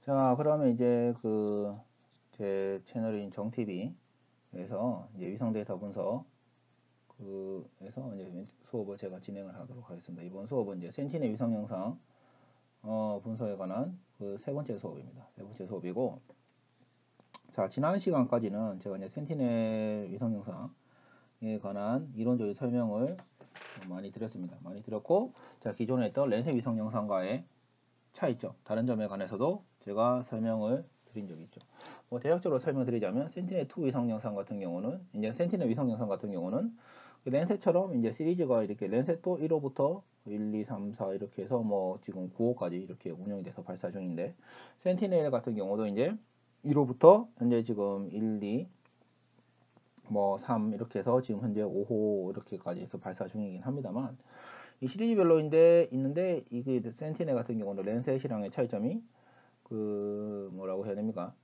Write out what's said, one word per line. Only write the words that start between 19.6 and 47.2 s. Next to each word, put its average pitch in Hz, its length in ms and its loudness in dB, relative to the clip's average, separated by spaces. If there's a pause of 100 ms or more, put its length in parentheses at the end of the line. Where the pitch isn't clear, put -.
위성 110 240 -2
영상에 - 1300 -10
관한 107 540 -2
이론적인 113 380 2
설명을 120 600 0 (720)
많이 95 240 -8
드렸습니다. 101 500 -8
많이 98 220 -12
드렸고, 175 480 2 (300)
자, 110 120 -4
기존에 120 340 2
있던 139 220 2
랜셋 120 240 2
위성 117 240 2
영상과의 107 680 -2 (680)
차이점, 123 400 -2 (100)
다른 110 220 0
점에 107 220 0
관해서도 104 560 -2 (160)
제가 123 440 2
설명을 113 640 -2 (200)
드린 101 220 -10
적이 82 160 -14
있죠. - 160 -20 (500)
뭐, 123 100 -4
대략적으로 156 400 2
설명드리자면, 123 720 0
센티넬 180 380 -2
투 - 180 -4
위성 123 240 2
영상 107 260 -2
같은 101 240 -4
경우는, 95 420 -4 (120)
이제 107 200 -2
센티넬 170 360 0
위성 123 200 2
영상 113 180 -2
같은 101 240 -2
경우는 123 460 -2 (460)
그 127 60 -4
랜셋처럼 175 680 2
이제 113 160 2
시리즈가 156 520 2
이렇게 101 240 -4
랜셋 135 340 2
또 180 160 0
일호부터 151 680 2 (220)
일, 107 280 -2
이, 107 100 0
삼, 104 300 -6
사 101 200 -2
이렇게 98 300 -6
해서 120 160 0
뭐, 98 440 0
지금 92 260 -6
구호까지 113 480 0
이렇게 95 320 -8
운영이 92 340 -6
돼서 87 200 -10
발사 92 280 -6
중인데, 90 440 -4 (460)
센티넬 180 500 2
같은 117 240 0
경우도 104 320 0
이제 123 280 2 (480)
일호부터 147 640 10 (100)